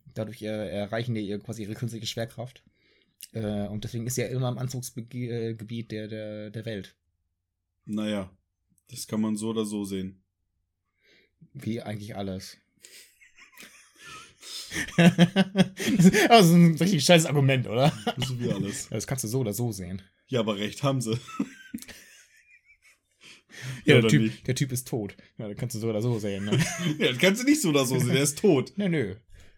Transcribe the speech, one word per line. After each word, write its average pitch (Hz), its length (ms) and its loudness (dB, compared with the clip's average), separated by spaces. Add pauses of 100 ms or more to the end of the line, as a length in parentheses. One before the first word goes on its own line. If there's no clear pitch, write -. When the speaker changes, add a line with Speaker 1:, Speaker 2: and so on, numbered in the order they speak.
(120)
Speaker 1:
Dadurch, 107 300 -10
äh, 104 40 -6 (240)
erreichen 110 440 -4
die 110 120 -4
ihr 101 120 -6
quasi 110 240 -12
ihre 104 120 -10
künstliche 113 320 -8
Schwerkraft. 120 560 -10 (680)
Äh, 104 360 -4
und 104 160 -8
deswegen 117 220 -8
ist 127 100 -6
sie 127 60 0
ja - 60 -4
immer 127 220 -4
im 127 80 -6
Anzugsgebiet 117 1300 -8
der, 107 180 -8
der, 107 420 -12
der 110 160 -10
Welt. 104 280 -10 (920)
Speaker 2:
Naja, 104 440 -4 (600)
das - 160 -14
kann 110 160 -2
man 110 160 -2
so 110 100 -6
oder 110 160 -2
so 104 220 -6
sehen. 95 340 -8 (1300)
Speaker 1:
Wie 113 300 -8
eigentlich 104 340 -12
alles. 95 400 -10 (2500)
<laughs> - 0 -
Das 190 1500 6
ist 165 60 6
ein 170 240 8
richtig 165 280 2
scheiß 165 220 8
Argument, 135 420 2
oder? 127 240 4 (260)
Speaker 2:
So 127 220 -4
wie 120 120 -2
alles. 98 360 -6
Speaker 1:
Das 107 180 -6
kannst - 180 -6
du 110 40 -6
so 123 120 -2
oder 107 120 -2
so 120 200 -4
sehen. 95 300 -10 (240)
Speaker 2:
Ja, 127 140 -2
aber 107 160 -2
recht 101 260 -6
haben 139 180 0
sie. 110 120 -2
Speaker 1:
Ja, 113 60 0 (2750)
Speaker 2:
Ja, - 20 -
Speaker 1:
der 143 140 10
Speaker 2:
oder 113 80 6
Speaker 1:
Typ, 107 140 6
Speaker 2:
nicht? 110 240 -4
Speaker 1:
der 127 80 -2
Typ 127 180 -4
ist 123 160 -8
tot. 104 280 -8 (220)
Ja, 113 100 -10
das 104 80 -10
kannst 117 200 -8
du 107 40 -8
so 113 80 -2
oder 107 140 -2
so 120 160 0
sehen, 98 260 -6
ne? 110 140 2 (200)
Speaker 2:
<laughs> 151 200 -2
Ja, 156 120 2
das 123 80 -4
kannst 196 240 2
du 247 40 -6
nicht 294 160 4
so 190 80 2
oder 143 160 4
so 131 120 0
sehen, 120 140 0
der 135 100 2
ist 147 160 -2
tot. 147 380 2
Speaker 1:
Nö, 202 120 -2
nö. 123 260 -2 (440)